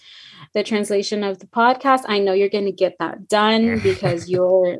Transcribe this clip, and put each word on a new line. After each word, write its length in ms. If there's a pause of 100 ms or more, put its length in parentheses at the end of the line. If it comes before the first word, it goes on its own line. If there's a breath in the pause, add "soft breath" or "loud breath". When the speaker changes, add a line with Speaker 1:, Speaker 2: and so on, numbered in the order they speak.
(540 loud breath)
Speaker 1:
the 80
translation 600
of 160
the 80
podcast. 580
I 140
know 120
you're 160
gonna 220
get 300
that 280
done 520
Speaker 2:
<laughs> 20
Speaker 1:
because 480
you're, 500